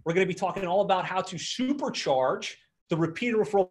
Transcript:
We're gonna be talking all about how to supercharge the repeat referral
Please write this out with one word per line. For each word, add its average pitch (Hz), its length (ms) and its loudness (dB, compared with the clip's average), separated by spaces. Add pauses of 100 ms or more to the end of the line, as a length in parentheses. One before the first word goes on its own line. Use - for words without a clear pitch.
We're 165 80 -2
gonna 185 140 4
be 180 80 -2
talking 185 320 -4
all 185 140 2
about 185 240 2
how 185 160 -2
to 185 160 -6
supercharge 214 1160 0 (340)
the 170 80 0
repeat 165 360 -2
referral 202 380 2